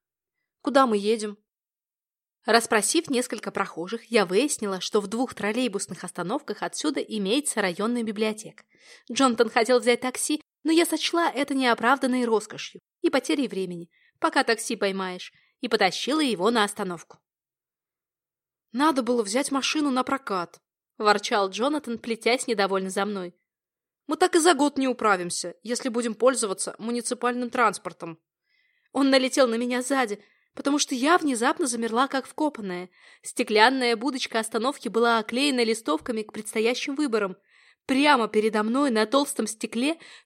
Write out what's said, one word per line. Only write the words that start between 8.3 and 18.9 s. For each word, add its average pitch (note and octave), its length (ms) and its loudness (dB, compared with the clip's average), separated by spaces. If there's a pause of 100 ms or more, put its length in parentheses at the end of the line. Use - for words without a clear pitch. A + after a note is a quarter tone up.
Джонатан A#3+ 400 2
хотел B3 280 4
взять A#3+ 220 2
такси, D4+ 400 -4 (220)
но D#4 100 0
я E4 120 6
сочла E4 460 0
это C#4 240 -4
неоправданной B3+ 680 2
роскошью G#3+ 560 -4 (200)
и E4+ 100 2
потерей C#4 380 0
времени, F3+ 420 -8 (280)
пока D#4 260 2
такси A3+ 320 -2
поймаешь, F#3+ 560 -4 (280)
и B3 80 -4
потащила A3 520 0
его A3 300 0
на A#3 140 2
остановку. F#3+ 540 -8 (1500)
«Надо C4+ 300 2